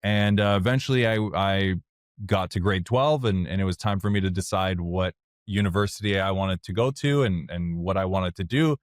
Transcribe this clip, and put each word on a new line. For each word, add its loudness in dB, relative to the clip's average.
and, 2
uh, 2
eventually 2
I, 2
I 2
got 0
to -2
grade 0
twelve, 2
and, 0
and -4
it 0
was 0
time -2
for -2
me 2
to 0
decide -2
what -2
university 0
I 0
wanted -2
to -10
go 2
to 0
and, 0
and -4
what -2
I 0
wanted -2
to -4
do 2